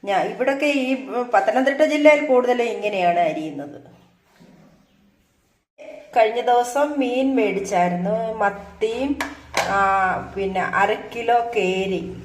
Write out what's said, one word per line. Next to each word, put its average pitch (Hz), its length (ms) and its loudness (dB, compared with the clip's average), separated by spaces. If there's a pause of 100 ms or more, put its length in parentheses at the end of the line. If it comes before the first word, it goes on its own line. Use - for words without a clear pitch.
ഞാൻ 190 120 2 (120)
ഇവിടൊക്കെ 277 360 0 (140)
ഈ 254 40 -2 (460)
പത്തനംതിട്ട 262 480 2 (120)
ജില്ലയിൽ 294 360 6
കൂടുതലും 247 460 2
ഇങ്ങനെയാണ് 180 540 0
അരിയുന്നത്. 151 500 -8 (2500)
കഴിഞ്ഞ 226 220 2 (100)
ദിവസം 240 380 2 (140)
മീൻ 254 280 0 (100)
മേടിച്ചായിരുന്നു, 190 760 0 (280)
മത്തിയും, 226 680 -4 (600)
ആ, 196 60 2 (560)
പിന്നെ 190 280 -2 (200)
അര 208 100 2 (220)
കിലോ 233 240 2 (180)
കേരി. 185 440 -2 (240)